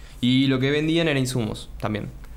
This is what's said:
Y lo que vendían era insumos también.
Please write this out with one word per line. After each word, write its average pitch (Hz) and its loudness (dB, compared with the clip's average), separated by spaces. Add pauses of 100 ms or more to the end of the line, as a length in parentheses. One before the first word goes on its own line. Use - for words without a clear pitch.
(200)
Y 131 4
lo 135 2
que 135 2
vendían 160 2
era 139 2
insumos 123 -2 (120)
también. 107 -4 (280)